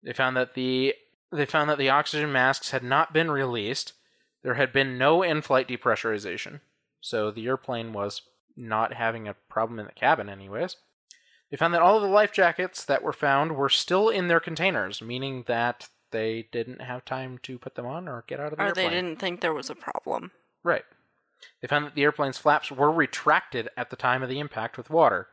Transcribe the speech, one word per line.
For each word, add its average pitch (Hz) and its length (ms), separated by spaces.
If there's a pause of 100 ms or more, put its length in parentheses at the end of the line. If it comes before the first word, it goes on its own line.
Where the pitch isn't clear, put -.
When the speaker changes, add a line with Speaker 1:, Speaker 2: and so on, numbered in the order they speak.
Speaker 1:
They 123 100
found 127 240
that 127 180
the, 127 400 (360)
they 147 140
found 151 240
that 147 80
the 135 120
oxygen 147 420
masks 131 400
had 131 120
not 143 300
been 160 160
released. 123 640 (500)
There 127 120
had 131 180
been 135 240
no 151 240
in-flight 151 460
depressurization. 110 920 (380)
So 107 300
the 110 160
airplane 120 480
was 101 300 (380)
not 113 320
having 113 340
a 101 80 (140)
problem 113 300
in 104 60
the 98 60
cabin 123 380
anyways. 101 480 (720)
They 139 80
found 170 160
that 170 80
all 190 160
of 214 60
the 202 40
life 202 240
jackets 180 540
that - 180
were 151 100
found 147 440
were 139 120
still 196 400
in 190 200
their 170 100
containers, 156 600
meaning 127 460
that 120 420 (220)
they 113 400
didn't 120 300
have 127 220
time 131 400
to 131 140
put - 180
them 123 100
on 165 220
or 123 200
get 135 120
out 147 140
of 151 40
the 180 60
Speaker 2:
Or 202 40
Speaker 1:
airplane. 180 220
Speaker 2:
they 170 60
didn't 175 240
think 180 220
there 165 120
was 135 160
a - 60
problem. - 560 (320)
Speaker 1:
Right. 170 200 (800)
They 123 60
found 147 180
that 143 100
the 143 80
airplane's 143 340
flaps 147 340
were 143 200
retracted 151 840
at 123 140
the 127 60
time 127 280
of 127 60
the 131 100
impact 117 380
with 123 120
water 123 440